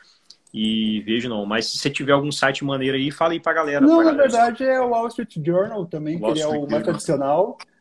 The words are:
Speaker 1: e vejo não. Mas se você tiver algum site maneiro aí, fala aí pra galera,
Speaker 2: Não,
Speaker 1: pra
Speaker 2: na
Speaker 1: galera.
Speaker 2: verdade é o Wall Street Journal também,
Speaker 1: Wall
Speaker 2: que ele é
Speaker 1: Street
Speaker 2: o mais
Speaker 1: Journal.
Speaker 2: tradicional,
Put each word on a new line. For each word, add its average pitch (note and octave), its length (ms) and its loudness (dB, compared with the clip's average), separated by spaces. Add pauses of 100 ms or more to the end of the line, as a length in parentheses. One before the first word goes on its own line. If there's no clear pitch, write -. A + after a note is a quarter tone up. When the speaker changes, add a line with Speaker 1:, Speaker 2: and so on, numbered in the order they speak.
(520)
Speaker 1:
e A2 480 0
vejo A2+ 280 -2
não. G#2+ 160 -4
Mas A2 220 -2
se - 120 -8
você D3 120 -2
tiver C#3+ 220 -2
algum C#3+ 180 2
site C#3 340 -2
maneiro C3+ 320 -2
aí, C3+ 140 -2
fala E3 220 0
aí E3 80 -4
pra E3 120 -2
galera, D3 320 0
Speaker 2:
Não, D#4+ 120 8
Speaker 1:
pra E4 80 6
Speaker 2:
na D#4+ 80 6
Speaker 1:
galera. C#4 180 4
Speaker 2:
verdade A#3 340 2
é C4 160 2
o B3 100 0
Wall A#3 180 0
Street A#3 260 -8 (100)
Journal F#3+ 400 0
também, D#3 320 -6
Speaker 1:
Wall - 160 0
Speaker 2:
que D3+ 60 0
ele D#3 40 0
é - 20 0
Speaker 1:
Street - 140 -2
Speaker 2:
o C#3+ 120 -6
mais - 0 -
Speaker 1:
Journal. - 140 0
Speaker 2:
tradicional, D#3 760 0 (220)